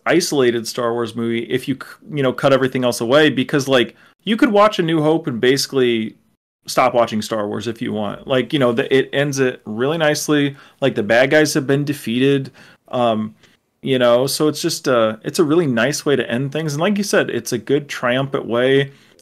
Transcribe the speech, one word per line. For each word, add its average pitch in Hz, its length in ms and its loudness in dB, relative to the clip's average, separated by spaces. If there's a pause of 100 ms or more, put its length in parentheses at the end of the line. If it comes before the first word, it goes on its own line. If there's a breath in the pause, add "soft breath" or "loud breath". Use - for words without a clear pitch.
isolated 123 640 0
Star 117 260 -4
Wars 117 220 -6
movie 117 300 -4
if - 220 -4
you 131 80 -4
c-, - 400 -16
you 143 60 -2
know, 127 120 0
cut 135 200 2
everything 131 300 0
else 120 180 -2
away, 143 300 4
because, 131 360 -2
like, 123 280 0 (280 soft breath)
you 214 140 -2
could 254 140 2
watch 208 260 4
A 180 60 -2
New 160 180 0
Hope 160 240 0
and 120 160 -6
basically 123 760 0 (520)
stop 127 280 0
watching 113 260 2
Star 107 260 -4
Wars 107 200 -6
if 113 140 -8
you 110 120 -6
want. 104 340 -6
Like, 127 240 0
you 151 80 0
know, 123 120 4
the, 131 240 0
it 135 180 2
ends 139 260 -2
it 127 260 0
really 127 320 -2
nicely. 147 580 0 (260 loud breath)
Like, 135 140 0
the 117 80 -2
bad 117 260 4
guys 156 240 4
have 131 140 -2
been 143 180 0
defeated. 135 680 -2 (380 soft breath)
Um, 110 460 0 (480 soft breath)
you 131 160 0
know, 120 260 4
so 151 220 0
it's 143 160 -2
just, 165 240 -4
uh, 113 360 2
it's - 140 -6
a 185 60 2
really 156 240 2
nice 127 400 -2
way 143 80 2
to 120 140 -2
end 135 220 -4
things. 151 220 -4
And 147 80 -4
like 196 160 0
you 208 60 -2
said, 160 260 0
it's 117 240 -6
a 123 60 -4
good 139 280 -2
triumphant 135 600 -4
way. 135 380 2 (360 soft breath)